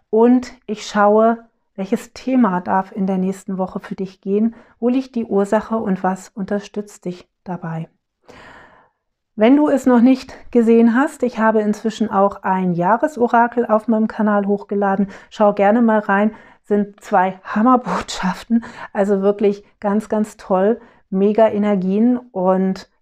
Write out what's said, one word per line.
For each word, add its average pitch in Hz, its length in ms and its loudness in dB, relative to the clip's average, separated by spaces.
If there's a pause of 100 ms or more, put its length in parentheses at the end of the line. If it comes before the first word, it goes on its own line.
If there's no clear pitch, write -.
(100)
und 247 420 2 (140)
ich - 200 -10
schaue, 214 580 2 (300)
welches 196 380 -6
Thema 233 480 0
darf 190 320 -4
in 190 140 -4
der 190 120 -2
nächsten 190 400 -6
Woche 185 220 -6
für - 140 -12
dich 190 260 -12
gehen? 214 340 -2 (240)
Wo 233 100 -2
liegt 262 260 -4
die 226 100 -4
Ursache 214 520 -2
und 196 260 -4
was 185 260 -4
unterstützt 202 800 -10
dich 180 220 -12 (160)
dabei? 165 440 -10 (1500)
Wenn 233 220 4
du 302 120 2
es 277 180 0
noch 247 160 6
nicht 254 340 2 (160)
gesehen 233 420 4
hast, 277 280 -2
ich 240 160 -4
habe 220 240 2
inzwischen 208 480 -4
auch 196 320 0
ein 185 320 -2
Jahresorakel 233 880 0
auf 220 240 0
meinem 220 180 2
Kanal 208 400 0
hochgeladen. 202 640 -2 (220)
Schau 208 240 2
gerne 202 260 2
mal 220 200 4
rein. 208 340 0 (300)
Sind 208 360 -2
zwei 190 420 -2
Hammerbotschaften, 220 1200 -2 (280)
also 202 300 0
wirklich 202 420 0 (160)
ganz, 208 280 -2
ganz 214 280 -4
toll, 202 440 0 (280)
mega 208 400 2
Energien. 208 720 0
Und 190 720 -2 (120)